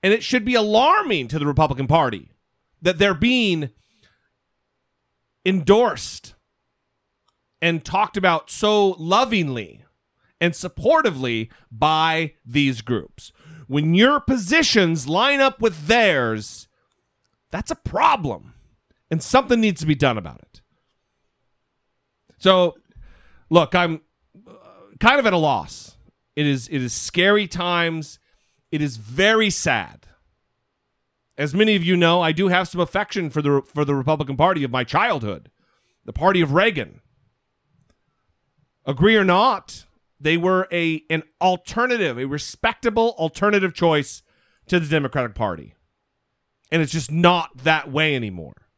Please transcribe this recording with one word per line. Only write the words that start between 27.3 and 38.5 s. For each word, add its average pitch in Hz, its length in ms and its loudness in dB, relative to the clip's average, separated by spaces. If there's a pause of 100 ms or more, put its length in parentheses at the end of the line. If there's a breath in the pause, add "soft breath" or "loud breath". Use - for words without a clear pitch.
times. 170 680 -4 (540)
It 151 100 -4
is 135 160 -4
very 190 520 0
sad. 117 580 -4 (1300)
As 143 160 -4
many 214 220 2
of 175 80 0
you 180 140 2
know, 175 240 4
I 165 100 0
do 175 160 0
have 180 200 0
some 175 140 -6
affection 196 480 -4
for 151 120 -4
the, 143 240 0
for 147 180 -6
the 143 120 -2
Republican 139 420 -4
Party 165 260 2
of 123 80 -6
my 127 120 -2
childhood, 135 680 -4 (560)
the 107 80 -16
party 185 260 2
of 147 140 2
Reagan. 170 480 0 (1800)